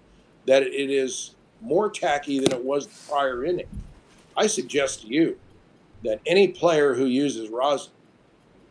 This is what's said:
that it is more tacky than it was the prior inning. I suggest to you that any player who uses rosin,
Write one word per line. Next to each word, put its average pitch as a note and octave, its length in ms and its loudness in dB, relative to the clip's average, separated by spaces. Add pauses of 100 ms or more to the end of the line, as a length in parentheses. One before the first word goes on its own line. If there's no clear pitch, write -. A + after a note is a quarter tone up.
(460)
that C3+ 180 6
it C3+ 260 -2
is C3+ 460 -4 (260)
more E3+ 280 0
tacky C#3+ 500 -2
than C3 120 0
it B2 120 -4
was C#3 240 -2
the - 240 -20
prior C3+ 340 -2
inning. F3+ 220 -4 (680)
I G#3+ 120 2
suggest C#3 540 -4
to G#2+ 60 -18
you C#3+ 300 0 (680)
that A2 220 -4
any G3+ 220 6
player D3 480 2
who C3 100 0
uses B2 440 0
rosin, C3 420 -2 (800)